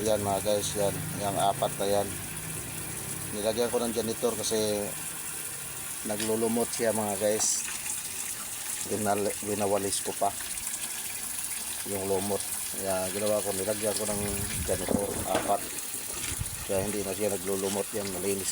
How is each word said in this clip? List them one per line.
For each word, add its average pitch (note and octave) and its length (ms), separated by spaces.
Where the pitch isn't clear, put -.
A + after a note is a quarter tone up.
yan G#2 160
mga G2 160
guys, G#2 320
yan. G2+ 240
Yang G2 160
apat G2 320
na G2 40
yan. G2+ 80
Nilagyan A2 320
ko A#2 160
ng A#2 80
janitor A2+ 480
kasi G#2 480
naglulumot A2+ 640
siya A2 240
mga G#2 240
guys. G#2+ 480
Winal-, G2+ 480
winawalis G2 480
ko - 160
pa G2+ 160
yung G2 160
lumot. G2 320
Kaya F#2+ 320
ginawa G#2 320
ko, G2+ 80
nilagyan G#2 480
ko G#2+ 80
ng G#2 140
janitor, F#2+ 480
apat. F#2+ 320
Kaya G2 160
hindi G#2 160
na G2 80
siya G2+ 240
naglulumot G2 560
yan. G2+ 240
Malinis F#2+ 360